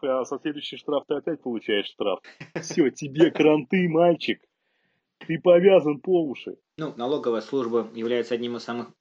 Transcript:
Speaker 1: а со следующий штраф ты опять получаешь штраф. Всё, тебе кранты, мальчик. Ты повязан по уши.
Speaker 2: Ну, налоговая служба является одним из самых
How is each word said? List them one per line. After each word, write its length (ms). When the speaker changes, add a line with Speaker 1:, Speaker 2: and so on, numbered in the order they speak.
Speaker 1:
а 200
со 140
следующий 400
штраф 280
ты 80
опять 280
получаешь 440
штраф. 340
Всё, 300
тебе 400
кранты, 580
мальчик. 520
Ты 140
повязан 580
по 240
уши. 360
Speaker 2:
Ну, 200
налоговая 440
служба 520
является 420
одним 220
из 60
самых 280